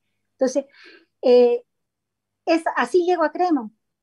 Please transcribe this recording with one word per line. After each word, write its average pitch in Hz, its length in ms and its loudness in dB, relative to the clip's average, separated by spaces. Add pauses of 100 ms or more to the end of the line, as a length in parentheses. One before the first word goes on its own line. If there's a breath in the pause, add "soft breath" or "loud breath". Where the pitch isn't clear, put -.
(320)
Entonces, 262 340 -4 (560 loud breath)
eh, 247 420 2 (800)
es, 330 200 -2 (120)
así 311 300 0
llego 339 180 0
a 302 80 -2
Cremo. 311 400 -4 (300)